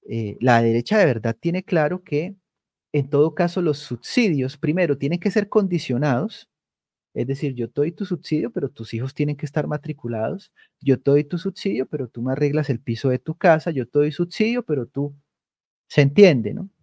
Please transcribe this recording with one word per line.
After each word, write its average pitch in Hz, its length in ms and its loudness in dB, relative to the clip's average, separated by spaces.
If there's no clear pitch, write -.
Eh, 110 340 -6
la 117 200 6
derecha 117 380 2
de 190 60 6
verdad 113 340 0
tiene 180 240 -4
claro 170 400 -2
que, 170 320 -6
en 143 180 -2
todo 147 240 2
caso, 175 300 -2
los 147 160 -2
subsidios, 139 760 -2
primero, 160 380 0
tienen 147 240 -2
que 190 120 -2
ser 202 180 0
condicionados. 151 1000 -2
Es 123 100 -2
decir, 139 300 -4
yo 117 120 -6
te - 140 -4
doy 160 100 -2
tu 190 140 -8
subsidio, 170 460 -4
pero - 180 -6
tus - 240 -12
hijos 120 220 -6
tienen 147 200 -2
que 143 100 -10
estar 147 200 -4
matriculados. 143 840 -6
Yo 131 220 2
te - 80 0
doy 147 140 4
tu 170 160 -6
subsidio, 196 480 -4
pero 131 200 -6
tú 117 140 -12
me 131 100 -4
arreglas 143 380 0
el 117 100 -2
piso 120 300 -2
de 127 80 2
tu - 180 -8
casa. 165 360 2
Yo 127 160 -4
te 143 120 0
doy 147 120 2
subsidio, 220 520 -2
pero 135 220 -2
tú, 143 300 -6
se - 140 4
entiende, 139 520 6
¿no? - 160 -10